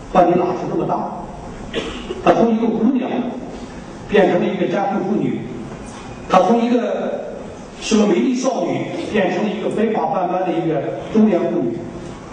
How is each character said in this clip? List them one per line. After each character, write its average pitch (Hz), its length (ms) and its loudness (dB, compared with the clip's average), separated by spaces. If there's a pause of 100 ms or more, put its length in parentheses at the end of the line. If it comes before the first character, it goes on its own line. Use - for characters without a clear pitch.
(120)
把 185 120 6
你 170 80 6
拉 180 160 2
扯 - 220 -4
这 170 60 -2
么 151 100 0
大， - 380 -4 (1000)
她 - 100 6
从 233 200 4
一 214 60 2
个 226 80 2
姑 220 240 2
娘 - 180 0 (1000)
变 185 200 6
成 175 120 2
了 - 40 2
一 196 120 -2
个 180 100 0
家 196 200 0
庭 202 180 0
妇 196 100 0
女， 135 260 -2 (840)
她 185 120 6
从 233 220 6
一 240 80 2
个 - 680 0 (440)
是 - 160 2
个 208 120 6
美 175 80 4
丽 247 200 2
少 254 300 0
女 - 220 -2 (240)
变 196 220 2
成 214 120 0
了 208 40 0
一 - 140 -4
个 - 60 0
白 214 240 0
发 190 140 0
斑 185 200 0
斑 180 140 -2
的 175 100 0
一 165 160 -2
个 139 320 -2 (140)
中 214 140 8
年 175 120 4
妇 - 60 0 (160)
女， 117 160 -2 (560)